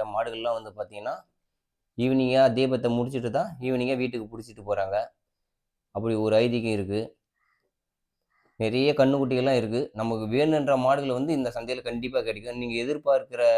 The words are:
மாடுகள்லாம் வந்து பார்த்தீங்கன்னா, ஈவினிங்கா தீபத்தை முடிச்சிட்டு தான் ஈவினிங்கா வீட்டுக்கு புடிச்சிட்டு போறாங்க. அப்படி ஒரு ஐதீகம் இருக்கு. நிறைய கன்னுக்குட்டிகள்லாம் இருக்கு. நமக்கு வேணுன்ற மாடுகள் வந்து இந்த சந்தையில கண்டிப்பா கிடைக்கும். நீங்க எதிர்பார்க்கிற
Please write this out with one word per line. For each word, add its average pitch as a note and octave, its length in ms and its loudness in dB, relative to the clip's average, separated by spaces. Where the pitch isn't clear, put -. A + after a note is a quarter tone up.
மாடுகள்லாம் A2+ 520 -4
வந்து G#2+ 140 -12
பார்த்தீங்கன்னா, G#2+ 440 -10
ஈவினிங்கா C3 520 4
தீபத்தை B2 400 2
முடிச்சிட்டு A#2+ 400 -2
தான் D#3+ 180 -2
ஈவினிங்கா B2+ 360 -2
வீட்டுக்கு A#2+ 300 -4
புடிச்சிட்டு A2 360 -16
போறாங்க. G2 340 -2
அப்படி A2 200 -2
ஒரு G#2+ 220 2
ஐதீகம் A#2 380 2
இருக்கு. G2+ 260 -2
நிறைய B2 320 2
கன்னுக்குட்டிகள்லாம் C3+ 680 4
இருக்கு. A2 220 0
நமக்கு A2+ 340 -4
வேணுன்ற C#3+ 480 2
மாடுகள் C3+ 400 2
வந்து D3 160 -2
இந்த C3 180 0
சந்தையில A#2+ 320 -8
கண்டிப்பா B2 380 -4
கிடைக்கும். A2+ 380 -6
நீங்க A#2+ 200 -6
எதிர்பார்க்கிற C3+ 640 -2